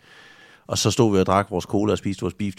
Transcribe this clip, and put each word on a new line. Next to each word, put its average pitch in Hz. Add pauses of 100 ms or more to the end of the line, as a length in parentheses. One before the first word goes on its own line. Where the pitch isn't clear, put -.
(680)
og -
så 107
stod 110
vi 95
og 92
drak 95
vores 90
cola 104
og 92
spiste 98
vores 87
beef 101